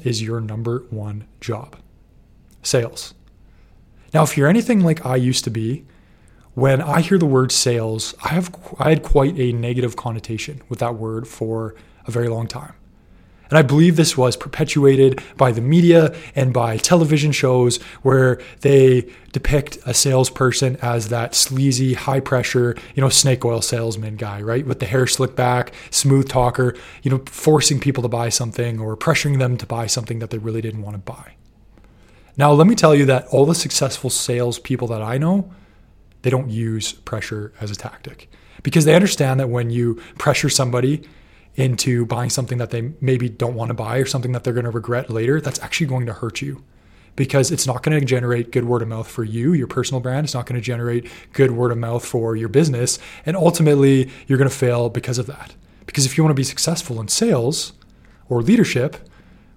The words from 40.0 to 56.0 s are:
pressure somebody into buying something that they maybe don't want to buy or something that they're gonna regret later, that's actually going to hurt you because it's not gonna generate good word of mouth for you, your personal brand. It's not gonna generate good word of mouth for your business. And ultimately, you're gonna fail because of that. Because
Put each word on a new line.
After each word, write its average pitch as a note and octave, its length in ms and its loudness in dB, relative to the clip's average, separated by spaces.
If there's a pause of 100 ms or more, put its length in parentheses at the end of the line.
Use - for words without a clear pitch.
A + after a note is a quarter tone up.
pressure C#3 320 0
somebody B2+ 580 0 (460)
into B2 520 0
buying A#2 240 -4
something B2 280 -4
that A#2 120 -6
they A#2+ 300 -6
maybe B2+ 280 0
don't A#2+ 280 -6
want A2+ 120 -6
to A#2 60 -4
buy A2+ 240 -4
or C3+ 80 0
something B2+ 240 -4
that B2 140 -6
they're B2 80 0
gonna A#2+ 180 -4
regret A#2+ 400 -4
later, A#2+ 300 0
that's C#3+ 180 -6
actually - 300 -4
going B2+ 180 -4
to A2 60 -6
hurt - 280 -10
you C#3 220 -10 (540)
because C3+ 340 2
it's - 160 -2
not B2 160 -4
gonna D3+ 180 0
generate A#2+ 520 -2
good A#2+ 120 0
word A#2+ 160 0
of A2+ 60 -4
mouth A2+ 220 -8
for A#2 160 -8
you, A#2 280 -2
your C3+ 140 0
personal C3 340 -4
brand. B2+ 220 -4
It's D3 120 -6
not B2 120 -6
gonna B2 140 -6
generate A#2 500 -4 (220)
good C3 180 4
word A#2+ 220 0
of A#2 60 -4
mouth A#2 280 -4
for A2+ 300 -2
your A2 120 -4
business. B2+ 520 2 (260)
And E3 100 -2
ultimately, C#3+ 720 4 (200)
you're C3+ 100 2
gonna C3+ 120 2
fail A#2+ 380 0
because B2 300 -6
of A#2 80 -6
that. - 300 -18 (280)
Because C#3 220 -2